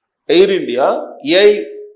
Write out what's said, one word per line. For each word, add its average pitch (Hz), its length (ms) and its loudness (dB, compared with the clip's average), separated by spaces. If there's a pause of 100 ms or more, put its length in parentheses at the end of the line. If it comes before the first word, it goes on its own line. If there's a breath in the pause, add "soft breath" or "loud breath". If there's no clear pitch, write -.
(300)
ఎయిర్ 185 220 4
ఇండియా 147 560 -4 (180)
ఏఐ 208 380 2 (320)